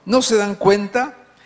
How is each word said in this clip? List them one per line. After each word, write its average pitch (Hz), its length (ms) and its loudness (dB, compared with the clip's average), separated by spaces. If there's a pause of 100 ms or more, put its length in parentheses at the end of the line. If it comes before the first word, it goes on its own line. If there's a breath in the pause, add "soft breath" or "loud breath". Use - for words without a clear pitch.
¿No 247 180 2
se 226 120 0
dan 202 200 -2
cuenta? 202 580 0 (320 soft breath)